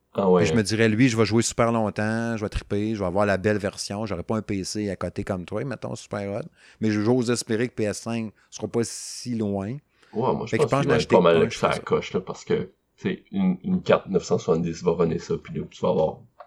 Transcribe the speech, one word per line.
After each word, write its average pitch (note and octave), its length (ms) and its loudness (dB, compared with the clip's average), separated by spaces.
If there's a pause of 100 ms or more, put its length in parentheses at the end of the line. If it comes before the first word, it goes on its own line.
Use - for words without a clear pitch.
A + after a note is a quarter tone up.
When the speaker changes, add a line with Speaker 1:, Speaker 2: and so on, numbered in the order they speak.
(140)
Speaker 1:
Ah G2 160 2
ouais. F2+ 140 6
Speaker 2:
Puis - 80 4
je - 40 0
me A2+ 80 4
dirais, G#2+ 240 2
lui, A2+ 220 4
je A2+ 80 0
vais A2+ 80 6
jouer G#2+ 160 2
super A#2 320 0
longtemps, A2+ 640 -2
je G#2 60 -4
vais G2+ 60 -4
triper, G#2 460 -2
je G#2 40 -6
vais G2 60 -2
avoir F#2 200 2
la G2+ 120 2
belle G#2 200 2
version, G2+ 480 -4
j'aurai F2+ 180 -6
pas A2+ 140 -2
un A2 40 0
P G2+ 220 -4
C G#2 260 -4
à F#2 60 -4
côté F#2 280 -6
comme F#2 220 -4
toi, G#2+ 200 -6
mettons, B2 300 -8
super G2+ 360 -8
hot. - 160 -8 (320)
Mais A2 120 2
j'ose A2+ 400 2
espérer A#2 360 0
que A#2 60 -10
P A2+ 100 -4
S G#2 160 -2
cinq A2+ 320 -6 (180)
sera - 180 -8
pas A#2+ 160 0
si - 520 -8
loin. G2+ 380 -2 (400)
Speaker 1:
Ouais, A2+ 200 0
moi, G#2+ 120 -4
je - 60 -6
Speaker 2:
Fait A2 60 0
que D3+ 60 4
Speaker 1:
pense A#2 60 2
Speaker 2:
je C3 60 2
pense C#3 60 2
Speaker 1:
qu'il C3+ 80 0
va - 80 4
être A2+ 120 0
Speaker 2:
que G#2 60 4
Speaker 1:
pas F#2 60 8
mal E2+ 200 6
Speaker 2:
j'en E2 80 4
Speaker 1:
que - 60 -8
ça - 140 0
Speaker 2:
achète - 120 0
un, - 20 -18
Speaker 1:
coche, - 300 -2
là, F#2 80 0
parce - 240 -12
que, - 80 0 (440)
tu - 120 -4
sais, F#2 140 -6 (100)
une, F#2 320 2
une F#2 160 0
carte - 260 2
neuf - 160 0
cent - 140 0
soixante-dix E2 460 -2
va F2 100 2
runner E2 260 0
ça, - 140 -6 (100)
puis - 160 -14
là, - 100 -8
tu - 120 -14
vas F2+ 80 0
avoir D#2 300 0 (280)